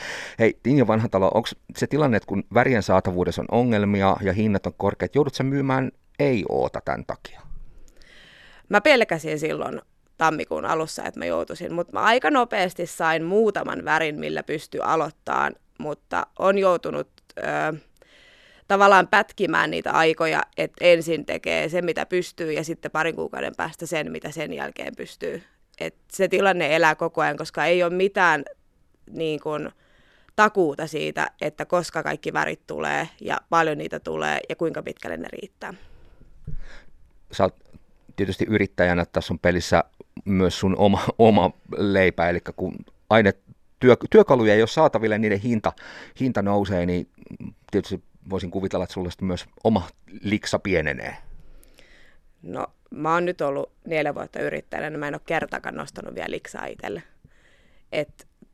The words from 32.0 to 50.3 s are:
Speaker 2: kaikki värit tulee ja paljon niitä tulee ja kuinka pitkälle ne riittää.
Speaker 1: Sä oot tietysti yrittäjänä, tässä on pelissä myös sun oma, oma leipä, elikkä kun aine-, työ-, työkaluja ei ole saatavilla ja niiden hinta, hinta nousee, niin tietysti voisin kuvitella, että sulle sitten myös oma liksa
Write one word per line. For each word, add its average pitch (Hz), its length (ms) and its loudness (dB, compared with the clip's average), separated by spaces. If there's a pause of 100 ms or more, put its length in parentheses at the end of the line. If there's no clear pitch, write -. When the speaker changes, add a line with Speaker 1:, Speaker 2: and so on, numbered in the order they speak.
Speaker 2:
kaikki 151 300 -6
värit 156 340 -4
tulee 151 420 -4 (120)
ja - 280 -6
paljon 160 300 0
niitä 156 220 -8
tulee 156 480 -4
ja - 80 -8
kuinka 151 260 -4
pitkälle - 340 -10
ne - 160 -10
riittää. - 420 -16 (1600)
Speaker 1:
Sä - 120 0
oot 92 120 -2 (600)
tietysti 95 320 -2
yrittäjänä, 90 560 2
tässä - 300 -4
on 80 40 -6
pelissä 87 460 2 (400)
myös 92 360 2
sun 92 180 2
oma, 98 240 4 (160)
oma 104 320 6 (260)
leipä, 92 520 4
elikkä 87 240 -4
kun 90 220 -6 (360)
aine-, 107 220 6 (480)
työ-, 123 160 8 (140)
työkaluja 127 440 8
ei 110 80 6
ole 117 60 2
saatavilla 113 460 2
ja 104 40 2
niiden 104 220 0
hinta, 107 320 0 (480)
hinta 123 220 0
nousee, 101 440 0
niin 90 220 -2 (640)
tietysti 95 320 -4 (280)
voisin 95 200 -6
kuvitella, 92 340 -4
että - 100 -10
sulle 90 160 -6
sitten - 160 -6
myös 90 200 -4 (180)
oma 107 240 2 (340)
liksa 104 360 -2